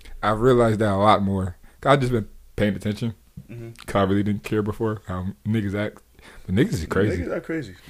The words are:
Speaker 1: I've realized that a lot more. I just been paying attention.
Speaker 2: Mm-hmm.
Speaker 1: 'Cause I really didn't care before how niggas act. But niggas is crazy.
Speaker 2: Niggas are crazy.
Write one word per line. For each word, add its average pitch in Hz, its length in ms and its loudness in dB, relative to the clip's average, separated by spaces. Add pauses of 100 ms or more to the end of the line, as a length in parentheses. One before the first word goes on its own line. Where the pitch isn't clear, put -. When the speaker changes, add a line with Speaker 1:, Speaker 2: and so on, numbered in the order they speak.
(220)
Speaker 1:
I've 107 180 0
realized 120 400 4
that 107 120 2
a 95 40 0
lot 101 260 6
more. 95 340 -2 (280)
I 139 120 6
just 127 160 0
been 107 160 0 (280)
paying 104 180 2
attention. 107 400 -6 (360)
Speaker 2:
Mm-hmm. 117 200 -14 (160)
Speaker 1:
'Cause - 80 -4
I 101 100 4
really 101 180 2
didn't 101 220 -2
care 107 180 -2
before 107 440 -4
how 92 200 -6 (200)
niggas 104 280 -2
act. 104 240 -6 (460)
But 92 120 -4
niggas 170 180 2
is 82 120 -4
crazy. 95 360 0
Speaker 2:
Niggas - 140 -6
are 175 40 -6
crazy. 139 340 -8 (160)